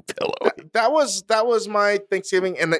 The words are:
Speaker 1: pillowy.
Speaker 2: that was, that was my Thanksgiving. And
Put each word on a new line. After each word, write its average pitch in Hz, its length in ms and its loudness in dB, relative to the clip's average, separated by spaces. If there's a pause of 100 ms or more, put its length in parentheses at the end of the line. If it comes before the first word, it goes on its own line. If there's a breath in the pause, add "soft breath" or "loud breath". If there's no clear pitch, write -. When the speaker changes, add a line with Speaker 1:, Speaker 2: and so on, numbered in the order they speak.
Speaker 1:
pillowy. - 680 -2
Speaker 2:
that 226 180 2
was, 254 320 0
that 220 240 0
was 226 200 0
my 202 320 2 (100)
Thanksgiving. 185 500 -2
And 165 200 2